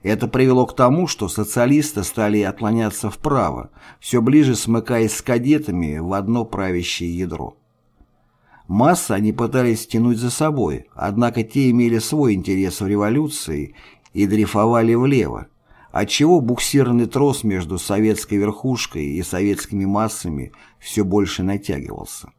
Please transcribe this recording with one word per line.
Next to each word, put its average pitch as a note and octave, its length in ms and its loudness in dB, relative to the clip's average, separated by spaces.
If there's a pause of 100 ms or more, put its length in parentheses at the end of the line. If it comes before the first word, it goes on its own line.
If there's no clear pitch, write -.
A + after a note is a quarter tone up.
Это A2 240 -2
привело B2+ 400 4
к - 80 -14
тому, C#3 320 2
что G#2 220 -6
социалисты A#2+ 720 0
стали G#2 380 0
отклоняться G#2 720 -2
вправо, F2+ 600 -2 (300)
всё B2 200 0
ближе C3 360 6
смыкаясь A2+ 580 0
с - 80 -10
кадетами A#2 760 0
в E2+ 140 -4
одно G#2+ 320 -2
правящее F2+ 720 -4
ядро. F2 400 -8 (1080)
Массы B2 460 2
они G#2+ 200 0
пытались A#2 540 0
тянуть A#2 320 2
за B2 120 -2
собой, B2+ 640 -2
однако A#2 500 -2
те C3 260 0
имели A#2 280 4
свой C3 360 2
интерес F#2+ 460 -2
в G2+ 60 -2
революции G2+ 880 -2 (380)
и G2 140 2
дрейфовали A2 680 2
влево, A#2+ 520 0 (460)
отчего D3 480 4
буксирный A#2+ 680 2
трос C3 380 0
между F#2 340 -2
советской G#2 560 0
верхушкой G#2 720 -2
и D2+ 160 -4
советскими G2 640 -2
массами G2 680 -2 (280)
всё - 240 -4
больше G2 400 0
натягивался. - 960 -8